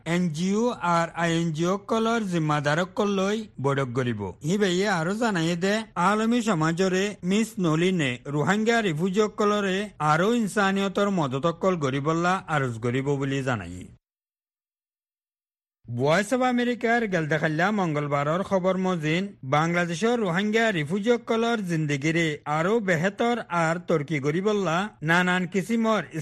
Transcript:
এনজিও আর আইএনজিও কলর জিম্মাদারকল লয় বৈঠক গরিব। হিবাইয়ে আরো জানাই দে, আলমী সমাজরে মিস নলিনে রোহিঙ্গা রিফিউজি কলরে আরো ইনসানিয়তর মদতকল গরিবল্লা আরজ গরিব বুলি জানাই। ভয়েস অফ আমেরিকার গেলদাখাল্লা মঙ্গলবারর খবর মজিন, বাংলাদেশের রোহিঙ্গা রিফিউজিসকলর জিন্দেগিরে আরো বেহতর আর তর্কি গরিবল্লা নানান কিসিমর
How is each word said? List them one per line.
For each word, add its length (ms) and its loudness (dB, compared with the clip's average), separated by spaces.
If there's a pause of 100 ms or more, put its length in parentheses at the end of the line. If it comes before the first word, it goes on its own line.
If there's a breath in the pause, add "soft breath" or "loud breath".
(160)
এনজিও 480 0 (340)
আর 100 2 (160)
আইএনজিও 500 0 (160)
কলর 320 0 (100)
জিম্মাদারকল 800 0 (100)
লয় 200 0 (240)
বৈঠক 340 0
গরিব। 240 -2 (260)
হিবাইয়ে 400 2 (120)
আরো 220 -2
জানাই 420 0
দে, 100 2 (360)
আলমী 300 2 (100)
সমাজরে 540 2 (260)
মিস 200 2 (160)
নলিনে 460 2 (240)
রোহিঙ্গা 420 2 (100)
রিফিউজি 360 0 (160)
কলরে 380 2 (340)
আরো 160 4 (140)
ইনসানিয়তর 680 2 (100)
মদতকল 560 0 (100)
গরিবল্লা 500 0 (200)
আরজ 200 0 (120)
গরিব 220 0 (120)
বুলি 200 -2 (100)
জানাই। 300 -4 (2000)
ভয়েস 500 0
অফ 60 0 (120)
আমেরিকার 480 0 (120)
গেলদাখাল্লা 540 0 (120)
মঙ্গলবারর 720 0
খবর 260 0 (100)
মজিন, 380 0 (320)
বাংলাদেশের 600 0 (100)
রোহিঙ্গা 400 0 (120)
রিফিউজিসকলর 800 0 (120)
জিন্দেগিরে 580 0 (300)
আরো 160 2 (140)
বেহতর 480 0 (300)
আর 100 2 (140)
তর্কি 360 0
গরিবল্লা 520 0 (320)
নানান 420 2
কিসিমর 500 0 (200)